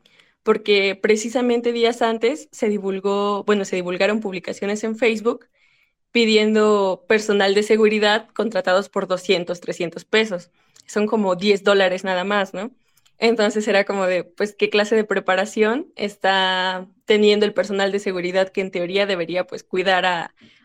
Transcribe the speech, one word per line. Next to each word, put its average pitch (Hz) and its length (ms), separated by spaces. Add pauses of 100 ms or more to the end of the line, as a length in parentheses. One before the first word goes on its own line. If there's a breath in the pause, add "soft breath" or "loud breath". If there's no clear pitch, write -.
(440 soft breath)
porque 202 560
precisamente 240 720
días 233 300
antes 226 500
se - 160
divulgó, 202 760
bueno, 208 200
se 196 120
divulgaron 185 440
publicaciones 202 640
en 220 120
Facebook 226 500 (680)
pidiendo 214 960
personal 202 460
de 208 80
seguridad 214 720
contratados 196 540
por 196 180
doscientos, 180 540
trescientos - 440
pesos. 214 460 (360 soft breath)
Son 214 200
como 208 300
diez 196 280
dólares 190 400
nada 185 200
más, 202 300
¿no? 202 180 (460)
Entonces 220 500
era 202 160
como 196 220
de, 180 180
pues, 208 300
¿qué 208 160
clase 208 260
de 214 80
preparación 208 920
está 185 920 (160)
teniendo 208 420
el 208 80
personal 196 380
de 202 80
seguridad 190 500
que 196 120
en 190 100
teoría 185 340
debería, 180 400
pues, - 180
cuidar 185 420
a, 175 280 (300 soft breath)